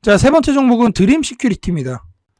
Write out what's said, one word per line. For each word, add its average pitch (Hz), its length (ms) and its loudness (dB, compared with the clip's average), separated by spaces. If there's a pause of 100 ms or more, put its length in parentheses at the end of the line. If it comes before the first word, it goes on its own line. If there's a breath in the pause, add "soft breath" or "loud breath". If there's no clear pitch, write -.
자, 208 160 2
세 262 140 2
번째 311 200 0
종목은 240 400 2
드림 262 320 0
시큐리티입니다. 160 800 -6 (360)